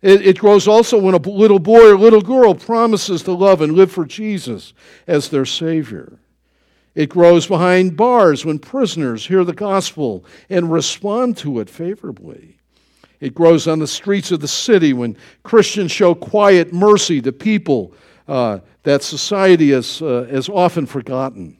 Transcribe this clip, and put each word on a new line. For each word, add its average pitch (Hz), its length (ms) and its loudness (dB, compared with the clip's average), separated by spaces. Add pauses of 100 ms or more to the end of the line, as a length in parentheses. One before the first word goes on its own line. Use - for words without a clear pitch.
It, 196 240 4
it 185 140 4
grows 208 300 4
also 226 280 2
when 190 180 2
a 175 40 4
b-, 151 120 -6
little 208 280 4
boy 214 320 8
or 196 80 6
little 220 220 6
girl 220 340 2
promises 220 720 -4
to 185 80 -6
love 185 280 2
and 156 140 -2
live 185 160 4
for 170 140 -8
Jesus 147 720 -12 (320)
as 151 220 -4
their 135 160 -4
Savior. 135 720 -8 (760)
It 151 140 -4
grows 175 400 4
behind 180 480 0
bars 214 480 0
when 156 160 -6
prisoners 156 680 -6
hear 185 160 0
the 175 100 -4
gospel 160 720 -6 (240)
and 175 220 -4
respond 202 680 -4
to 139 200 -8
it 110 100 -10
favorably. - 880 -16 (640)
It 131 160 -12
grows 165 320 2
on 160 140 -4
the 151 80 -6
streets - 420 -6
of 170 80 -4
the 147 80 -10
city 165 460 0
when 120 240 -6 (260)
Christians 202 480 0
show 175 240 0
quiet 185 580 0
mercy 180 500 2
to 127 100 -6
people, 143 600 -4 (360)
uh, 120 320 -4 (240)
that 143 180 0
society 175 720 0
has, 127 280 -4
uh, 123 300 -6
has 135 180 -6
often 175 380 -2
forgotten. 127 720 -10